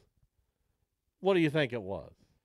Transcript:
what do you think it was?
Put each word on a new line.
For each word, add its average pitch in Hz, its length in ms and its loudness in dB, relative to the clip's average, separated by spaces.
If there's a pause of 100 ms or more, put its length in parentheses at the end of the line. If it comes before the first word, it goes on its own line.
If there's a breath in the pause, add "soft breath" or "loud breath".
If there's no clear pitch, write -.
(1200)
what 190 140 2
do 180 60 4
you 160 80 4
think 139 240 -2
it 120 80 -6
was? 92 320 -10 (320)